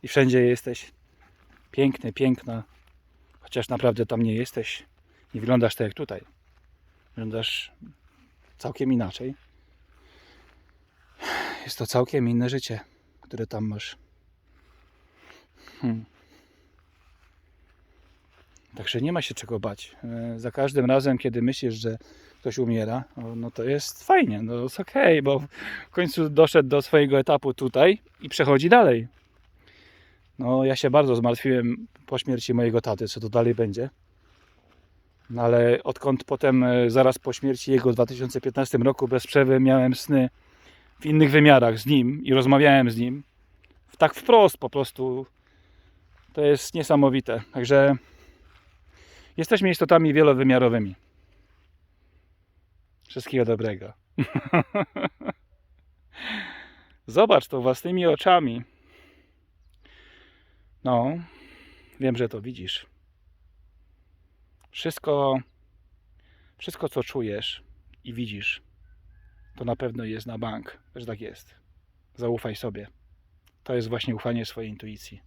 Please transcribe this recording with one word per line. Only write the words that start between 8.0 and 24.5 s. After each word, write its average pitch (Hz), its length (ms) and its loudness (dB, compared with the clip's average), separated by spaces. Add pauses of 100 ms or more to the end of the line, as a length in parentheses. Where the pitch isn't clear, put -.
całkiem 131 360 -4
inaczej. 123 420 -6 (2250)
Jest - 140 -14
to 117 100 -8
całkiem 127 420 -2
inne 120 200 -2
życie, 123 300 -8 (420)
które 113 260 -12
tam 107 180 -8
masz. 107 320 -10 (1800)
Hmm. 113 240 -6 (2750)
Także 117 260 -8
nie 151 100 -4
ma 175 100 -4
się - 140 -10
czego 117 240 -10
bać. 104 440 -12
E, 117 360 -10
za 117 120 -8
każdym 139 340 -2
razem, 131 320 2
kiedy 120 240 -4
myślisz, 123 320 -2
że 113 240 -8 (420)
ktoś 123 180 -8
umiera, 117 460 -4 (140)
o, 117 180 -14
no 117 160 -10
to 113 120 -8
jest 139 400 -6
fajnie, 214 380 2
no 113 140 -8